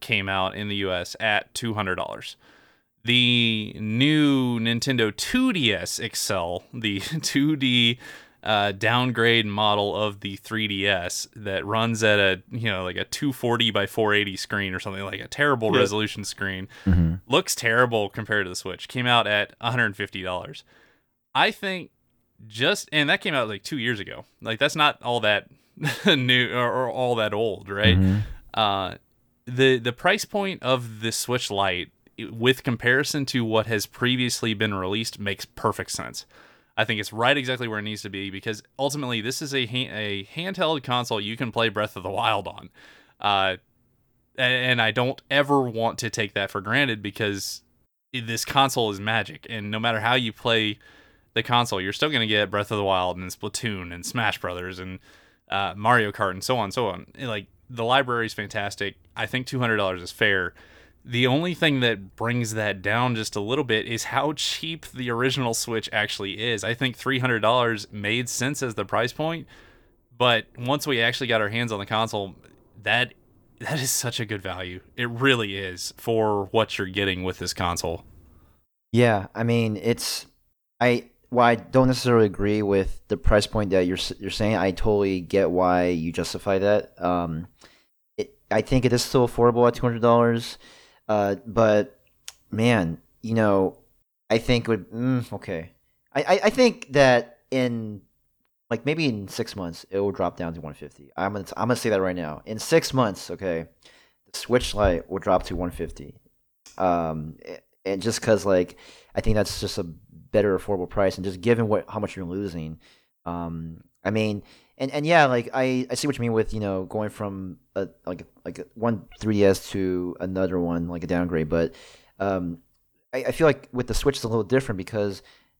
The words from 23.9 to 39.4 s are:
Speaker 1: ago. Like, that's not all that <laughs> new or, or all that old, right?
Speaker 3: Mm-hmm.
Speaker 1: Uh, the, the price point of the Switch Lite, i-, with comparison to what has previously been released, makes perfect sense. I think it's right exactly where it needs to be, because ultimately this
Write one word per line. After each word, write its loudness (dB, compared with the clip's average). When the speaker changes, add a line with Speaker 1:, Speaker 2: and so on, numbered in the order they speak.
Speaker 1:
ago. -12
Like, -4
that's 0
not 2
all -2
that 2
<laughs> -2
new 4
or, 0
or -4
all 0
that 0
old, -2
right? 4
Speaker 3:
Mm-hmm. 4
Speaker 1:
Uh, 0
the, 4
the -4
price 0
point -6
of -2
the -4
Switch -2
Lite, 0
i-, -10
with 2
comparison 2
to 0
what 2
has -2
previously 0
been -2
released, -4
makes -6
perfect -4
sense. -10
I 2
think -2
it's -8
right 2
exactly -4
where -4
it -6
needs -8
to -10
be, -8
because -8
ultimately -2
this -4